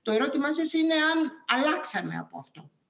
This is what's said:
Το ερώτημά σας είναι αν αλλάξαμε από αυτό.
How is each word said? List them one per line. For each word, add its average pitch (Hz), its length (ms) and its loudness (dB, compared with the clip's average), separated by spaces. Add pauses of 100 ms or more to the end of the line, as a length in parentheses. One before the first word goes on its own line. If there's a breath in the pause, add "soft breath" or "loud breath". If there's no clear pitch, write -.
Το 220 100 -2
ερώτημά 269 420 2
σας 320 200 0
είναι 320 200 2
αν 311 380 2 (160)
αλλάξαμε 240 720 -2
από 165 200 -14
αυτό. - 320 -20 (180)